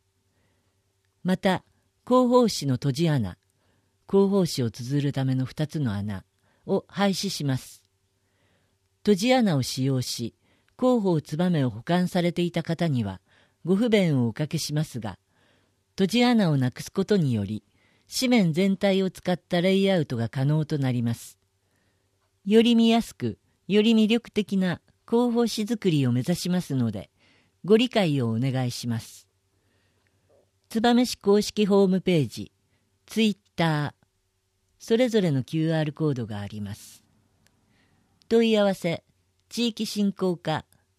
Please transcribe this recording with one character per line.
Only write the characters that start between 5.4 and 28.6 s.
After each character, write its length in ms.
二 200
つ 140
の 160
穴 280
を 200
廃 260
止 160
し 140
ま 140
す。 260
閉 100
じ 180
穴 240
を 60
使 200
用 180
し、 320
広 240
報 160
ツ 160
バ 140
メ 160
を 40
保 140
管 240
さ 140
れ 100
て 100
い 120
た 100
方 240
に 160
は 160
ご 100
不 140
便 320
を 80
お 40
か 140
け 100
し 160
ま 120
す 160
が、 180
閉 160
じ 160
穴 260
を 60
な 160
く 100
す 80
こ 140
と 140
に 160
よ 100
り、 200
紙 220
面 240
全 240
体 260
を 60
使 200
っ 80
た 220
レ 160
イ 160
ア 80
ウ 60
ト 100
が 140
可 160
能 180
と 140
な 120
り 140
ま 120
す。 220
よ 160
り 140
見 140
や 120
す 120
く、 260
よ 140
り 120
魅 140
力 240
的 240
な 240
広 280
報 140
誌 200
作 240
り 160
を 60
目 80
指 140
し 140
ま 120
す 120
の 160
で、 200
ご 100
理 140
解 320
を 80
お 100
願 260